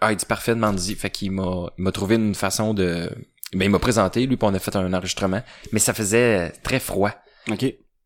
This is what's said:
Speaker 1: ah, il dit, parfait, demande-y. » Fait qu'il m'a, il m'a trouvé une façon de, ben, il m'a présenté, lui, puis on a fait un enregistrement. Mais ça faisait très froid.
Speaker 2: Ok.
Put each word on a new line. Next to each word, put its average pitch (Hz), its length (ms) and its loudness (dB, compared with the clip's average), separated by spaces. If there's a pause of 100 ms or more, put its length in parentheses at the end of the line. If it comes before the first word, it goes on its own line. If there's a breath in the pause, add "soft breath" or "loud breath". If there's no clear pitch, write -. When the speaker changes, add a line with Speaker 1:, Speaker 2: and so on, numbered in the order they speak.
Speaker 1:
ah, 110 100 4
il 101 40 -2
dit, - 100 -6
parfait, 117 280 0
demande-y. » 101 420 0
Fait 101 140 -4
qu'il 98 220 -4
m'a, 92 460 -2
il 87 60 -4
m'a 95 60 2
trouvé 101 260 2
une 107 200 2
façon 107 380 0
de, 85 340 0 (460)
ben, 95 100 0
il 101 60 4
m'a 98 100 6
présenté, 113 460 2
lui, 127 100 0
puis 113 120 2
on 98 60 2
a 92 60 2
fait - 160 -4
un 92 160 0
enregistrement. 92 500 -2 (300 loud breath)
Mais 107 80 2
ça 117 140 2
faisait 107 560 2 (120)
très 127 160 0
froid. 101 340 0 (380 soft breath)
Speaker 2:
Ok. - 140 -2 (420)